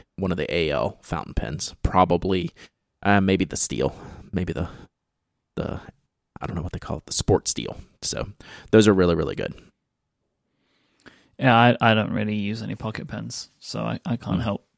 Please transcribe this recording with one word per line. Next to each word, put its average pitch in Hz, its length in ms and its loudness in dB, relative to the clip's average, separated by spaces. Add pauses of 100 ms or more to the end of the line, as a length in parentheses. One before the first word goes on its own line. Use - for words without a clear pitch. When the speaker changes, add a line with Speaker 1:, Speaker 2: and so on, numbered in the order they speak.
(160)
Speaker 1:
one 92 160 -2
of 87 60 -4
the - 140 -4
A 80 180 0
L 69 320 -2
fountain - 320 -8
pens. - 400 -6 (100)
Probably, 90 680 2 (540)
uh, 101 160 4
maybe 95 240 2
the 73 120 -6
steel, - 380 0 (380)
maybe 90 200 -2
the, 87 160 -4 (840)
the, - 260 -6 (600)
I - 60 -8
don't - 100 -8
know 82 60 -6
what 85 100 -8
they 87 80 -8
call - 180 -8
it, - 80 -20
the - 60 -12
sport - 340 0
steel. - 320 -6 (240)
So - 240 -6 (460)
those 110 160 10
are 104 60 10
really, 90 200 4
really 78 220 -2
good. - 180 -6 (1800)
Speaker 2:
Yeah, 127 180 6
I, 120 240 8
I 113 140 4
don't 107 180 0
really 107 220 -2
use 107 280 -4
any 104 120 -8
pocket - 340 -8
pens, 110 400 -10 (120)
so - 200 -10
I, 113 240 -4
I 117 120 -4
can't - 200 -4
Speaker 1:
Hmm. - 60 -2
Speaker 2:
help 202 240 -6 (120)